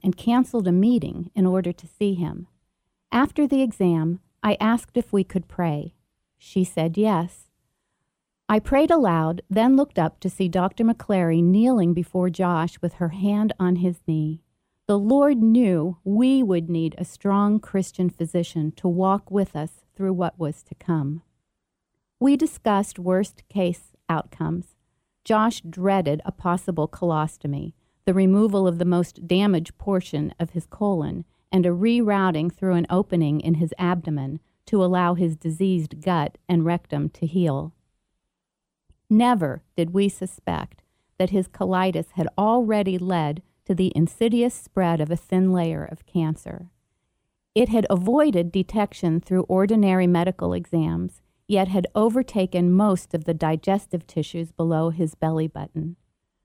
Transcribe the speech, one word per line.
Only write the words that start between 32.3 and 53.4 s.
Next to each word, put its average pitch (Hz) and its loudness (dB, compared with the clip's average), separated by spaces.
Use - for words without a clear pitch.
through 190 -2
an 175 0
opening 160 0
in 170 0
his 160 0
abdomen 160 -4
to 202 0
allow 180 2
his 165 0
diseased 165 -2
gut 165 -2
and 165 2
rectum 156 -2
to - -8
heal. 156 -2
Never 214 2
did 170 -2
we 202 2
suspect - -8
that 185 0
his 185 0
colitis 185 -2
had 160 -2
already 208 0
led 170 -2
to 185 0
the 185 0
insidious 233 0
spread 170 -2
of 151 -2
a 175 -2
thin 185 0
layer 165 -2
of - -18
cancer. 165 -4
It 233 4
had 220 2
avoided 196 2
detection 185 -2
through 185 0
ordinary 190 2
medical 175 0
exams, 170 -4
yet 190 0
had 185 0
overtaken 208 0
most 190 2
of 160 -4
the 170 -2
digestive 160 -2